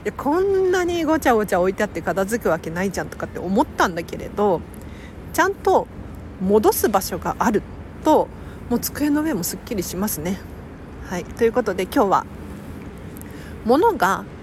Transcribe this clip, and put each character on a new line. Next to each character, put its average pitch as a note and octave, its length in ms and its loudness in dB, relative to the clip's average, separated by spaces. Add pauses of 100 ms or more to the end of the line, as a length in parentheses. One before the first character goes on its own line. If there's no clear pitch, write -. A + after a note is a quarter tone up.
い G3+ 40 -4
や、 G3+ 40 -4
こ C#4+ 260 0
ん F#4+ 360 4
な F#4 100 4
に E4+ 220 0
ご D#4 120 4
ち D#4 100 2
ゃ B3 60 6
ご G#3+ 120 4
ち - 80 0
ゃ F3+ 80 4
置 F#3 80 4
い G3 40 0
て G3+ 100 -4
あ - 20 2
っ G3 40 -6
て E3+ 120 -6
片 F3+ 240 0
付 A3+ 180 -2
く G3+ 60 2
わ E3 100 2
け - 100 -8
な F3 140 -2
い G3 80 0
じ F#3 80 -4
ゃ D#3 60 -2
ん - 20 -10
と - 100 -12
か - 100 -6
っ - 20 -10
て - 100 -8
思 G3 220 0
っ - 40 2
た - 220 0
ん E3+ 80 -2
だ E3 80 -4
け - 140 -8
れ - 100 -8
ど、 G3 320 2 (720)
ち - 80 -2
ゃ E4+ 80 6
ん G4 80 0
と D#4+ 320 4 (540)
戻 G#3 320 6
す - 160 2
場 F#3+ 100 4
所 F#3 180 -4
が - 220 -4
あ F#3+ 100 4
る G#3 140 2 (400)
と、 C#4 240 6 (420)
も A#3+ 60 2
う A3+ 60 2
机 - 280 -2
の D4 120 4
上 D#4 120 0
も F3 100 -2
す - 120 -4
っ F#3 40 -10
き - 140 -8
り F#3 100 -2
し - 120 -6
ま G3+ 140 -2
す - 80 -4
ね。 F3 200 -4 (720)
は F#3 80 -4
い、 E3 60 -6
と - 220 0
い - 20 6
う A3+ 60 2
こ A#3+ 100 2
と G#3 100 0
で、 F#3+ 100 0
今 F#3 100 -6
日 G#3+ 140 6
は E3+ 180 4 (1400)
物 E4 300 6
が F#3 320 2 (180)